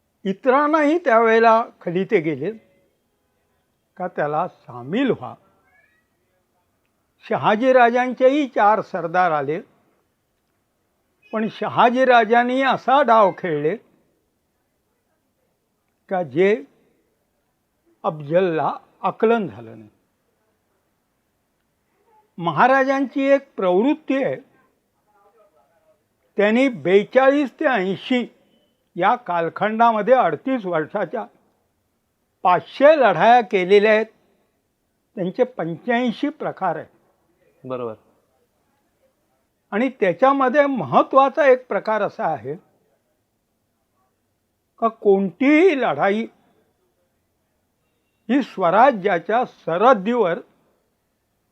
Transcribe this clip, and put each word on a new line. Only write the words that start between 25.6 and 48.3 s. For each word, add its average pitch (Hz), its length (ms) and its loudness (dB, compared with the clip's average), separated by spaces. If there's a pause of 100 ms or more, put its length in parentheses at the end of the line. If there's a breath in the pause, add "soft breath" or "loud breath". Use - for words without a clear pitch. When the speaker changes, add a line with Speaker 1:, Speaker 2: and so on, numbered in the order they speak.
Speaker 1:
त्यांनी 220 320 2
बेचाळीस 240 920 0
ते 330 40 -4
ऐंशी 226 600 -2 (720)
या 190 180 0
कालखंडामध्ये 214 1000 0
अडतीस 233 520 -2
वर्षाच्या 196 600 -6 (1160)
पाचशे 262 580 4
लढाया 220 400 4
केलेल्या 202 520 2
आहेत, 214 140 2 (1080)
त्यांचे 185 300 -2
पंच्याऐंशी 233 840 -6
प्रकार 180 480 -8
आहेत. 135 100 -14 (800)
Speaker 2:
बरोबर. 123 300 -10 (1800)
Speaker 1:
आणि 240 200 -4 (100)
त्याच्यामध्ये 262 640 0
महत्त्वाचा 269 800 0
एक 254 200 2
प्रकार 214 360 -4
असा 202 220 -6
आहे 143 300 -6 (2250)
का 226 100 0
कोणतीही 254 920 2
लढाई 196 460 -2 (2000)
ही 262 140 0